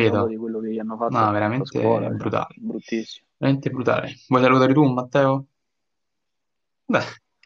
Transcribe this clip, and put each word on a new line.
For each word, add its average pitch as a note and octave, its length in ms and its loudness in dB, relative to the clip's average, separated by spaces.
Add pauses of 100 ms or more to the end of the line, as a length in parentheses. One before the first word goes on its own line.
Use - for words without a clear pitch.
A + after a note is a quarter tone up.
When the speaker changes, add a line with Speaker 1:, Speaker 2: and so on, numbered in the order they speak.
Speaker 1:
capito? - 0 -
Speaker 2:
dopo G#2 240 2
di A2 100 -6
quello A2+ 220 -8
che A2 120 -6
gli A2+ 80 -6
hanno A2 180 -8
fatto A#2 160 -2
Speaker 1:
No, A#2+ 120 0
Speaker 2:
a G#2 60 2
Speaker 1:
veramente G#2+ 340 0
Speaker 2:
scuola, A2+ 340 0
cioè, A#2 100 -4
Speaker 1:
brutale. A2 440 -4
Speaker 2:
bruttissimo. A2+ 720 -10 (120)
Speaker 1:
Veramente C3+ 340 0
brutale. A#2+ 420 -2 (140)
Vuoi B2+ 140 4
salutare C3 320 6
tu, D3+ 120 6
Matteo? C3+ 600 0 (1400)
Beh. E3 100 2 (460)